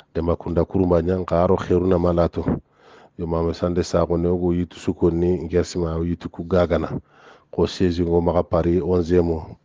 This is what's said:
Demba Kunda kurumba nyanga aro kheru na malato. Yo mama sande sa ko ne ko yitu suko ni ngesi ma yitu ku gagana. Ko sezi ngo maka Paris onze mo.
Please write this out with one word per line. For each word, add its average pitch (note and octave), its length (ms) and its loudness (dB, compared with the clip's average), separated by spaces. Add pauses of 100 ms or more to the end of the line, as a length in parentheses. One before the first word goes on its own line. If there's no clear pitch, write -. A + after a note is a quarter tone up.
(140)
Demba E2+ 220 0
Kunda E2+ 280 -2
kurumba F2+ 380 2
nyanga F2 400 0
aro F#2 140 4
kheru F2+ 300 0
na F2+ 120 4
malato. E2+ 460 0 (760)
Yo F2 80 -6
mama E2 280 -2
sande F2 300 -2
sa E2+ 220 0
ko E2+ 100 0
ne E2+ 120 0
ko F2 240 0
yitu F2 240 -4
suko F2+ 340 0
ni E2+ 200 2 (140)
ngesi E2+ 340 -2
ma E2 180 -2
yitu E2+ 320 -4
ku - 160 -10
gagana. E2 560 0 (500)
Ko E2 160 0
sezi F2+ 380 -2
ngo E2+ 160 2
maka E2+ 220 2
Paris E2+ 420 0
onze F2 360 2
mo. E2 440 -4